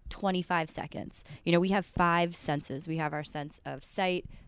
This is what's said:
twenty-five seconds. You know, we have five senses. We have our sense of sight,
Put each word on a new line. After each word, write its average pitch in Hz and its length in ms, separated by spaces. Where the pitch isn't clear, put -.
twenty-five 180 580
seconds. - 560
You 170 80
know, 170 80
we 185 100
have 196 160
five 175 500
senses. 147 500
We 160 120
have 151 160
our 151 100
sense 147 400
of 135 180
sight, 185 440